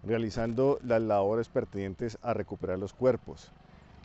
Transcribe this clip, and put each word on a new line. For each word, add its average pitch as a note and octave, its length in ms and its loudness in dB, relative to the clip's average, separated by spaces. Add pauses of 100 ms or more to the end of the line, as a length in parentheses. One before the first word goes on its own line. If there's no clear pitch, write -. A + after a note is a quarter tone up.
realizando A#2 800 0
las A#2 180 2
labores G#2+ 480 2
pertinentes G#2+ 720 -4
a A#2 120 -2
recuperar F#2 440 -4
los F#2+ 160 -6
cuerpos. A#2 580 0 (540)